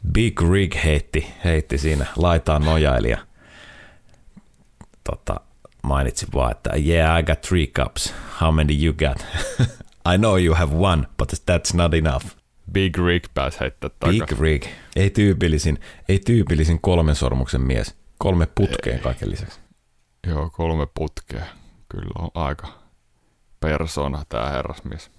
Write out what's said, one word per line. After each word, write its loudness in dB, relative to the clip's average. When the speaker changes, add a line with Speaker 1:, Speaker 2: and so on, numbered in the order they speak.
Speaker 1:
Big 2
Rig 2
heitti, 0
heitti 0
siinä 0
laitaan 2
nojaili 2
ja, -2
tota, -6
mainitsin -2
vaan, 0
että -6
"Yeah, 4
I 0
got -2
three 0
cups. -4
How 4
many 2
you 2
got?" -2
<laughs> -4
"I 4
know 4
you 4
have 0
one, 2
but -2
that's -2
not 2
enough." 0
Speaker 2:
Big 0
Rig 2
pääsi -4
heittää -6
Speaker 1:
Big 4
Speaker 2:
takas. -4
Speaker 1:
Rig. 0
Ei 4
tyypillisin, 2
ei 4
tyypillisin 2
kolmen 4
sormuksen -2
mies. -2
Kolme 2
putkeen 0
Speaker 2:
Ei. -6
Speaker 1:
kaiken -4
lisäksi. -10
Speaker 2:
Joo, -2
kolme -2
putkea. -8
Kyllä -10
on -6
aika -6
persona -4
tää -4
herrasmies. -10